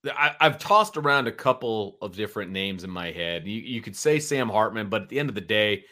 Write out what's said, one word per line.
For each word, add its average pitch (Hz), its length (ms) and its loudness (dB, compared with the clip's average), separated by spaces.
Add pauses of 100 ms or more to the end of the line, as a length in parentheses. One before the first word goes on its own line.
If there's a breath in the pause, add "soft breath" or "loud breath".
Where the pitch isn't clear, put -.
(160)
I, 147 240 2
I've 151 180 6
tossed 208 380 4
around 143 300 4
a 110 60 -2
couple 113 680 -2
of 95 160 -10
different 101 360 -6
names 95 320 -4
in 95 60 -10
my 87 200 -6
head. 85 360 -6
You, 107 140 -6
you 117 220 -8
could 101 140 -12
say 151 240 2
Sam 135 280 -2
Hartman, 107 400 0
but 101 140 -2
at - 60 -16
the 131 100 -4
end 143 100 -2
of 107 60 -8
the 101 60 -6
day, 104 520 2